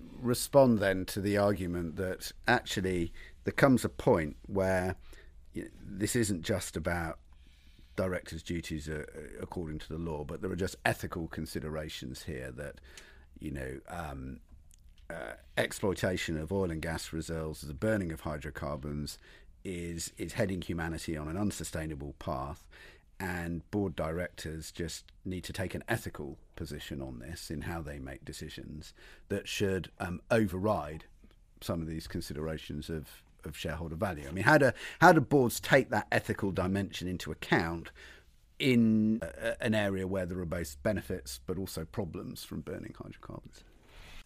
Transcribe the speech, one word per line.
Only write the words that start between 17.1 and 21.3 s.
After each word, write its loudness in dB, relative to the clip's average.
reserves, -4
the -8
burning 0
of -8
hydrocarbons -6
is, -6
is -6
heading 0
humanity -4
on -4
an -4